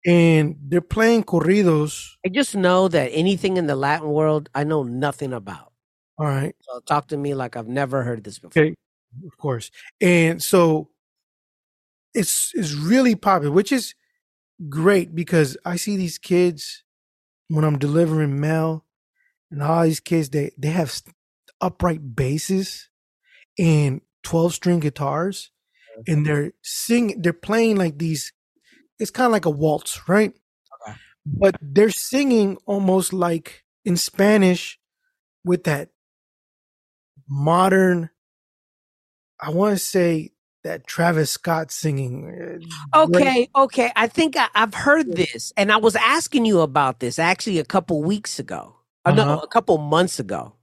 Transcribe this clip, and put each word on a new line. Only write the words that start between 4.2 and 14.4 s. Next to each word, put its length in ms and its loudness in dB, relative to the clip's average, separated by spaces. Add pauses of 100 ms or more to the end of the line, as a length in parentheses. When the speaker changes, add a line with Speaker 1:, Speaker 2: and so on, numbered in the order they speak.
Speaker 2:
I 100 -2
know 180 -2
nothing 500 -6
about. 400 -14 (460)
Speaker 1:
All 80 -4
right. 340 -4
Speaker 2:
So 200 -18
talk 280 -4
to 80 -8
me 160 -6
like 240 -8
I've 100 -12
never 360 -4
heard 220 -8
this 140 -18
before. 240 0
Speaker 1:
Okay, 120 0 (520)
of 120 -20
course. 320 -8 (320)
And 400 4
so 480 2 (1200)
it's, 420 -2
it's 200 -4
really 400 2
popular, 400 0
which 180 2
is 220 -4 (760)